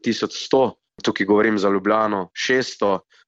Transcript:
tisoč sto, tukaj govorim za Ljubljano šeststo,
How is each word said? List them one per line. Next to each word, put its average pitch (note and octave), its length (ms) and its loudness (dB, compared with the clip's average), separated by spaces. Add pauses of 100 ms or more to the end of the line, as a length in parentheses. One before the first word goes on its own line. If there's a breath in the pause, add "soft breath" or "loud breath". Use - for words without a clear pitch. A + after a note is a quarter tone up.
tisoč A2 340 -4 (100)
sto, C3 300 2 (260)
tukaj G#2 240 -2
govorim G#2 320 4
za G2 100 0
Ljubljano G2+ 640 0
šeststo, A2 640 -2 (280 soft breath)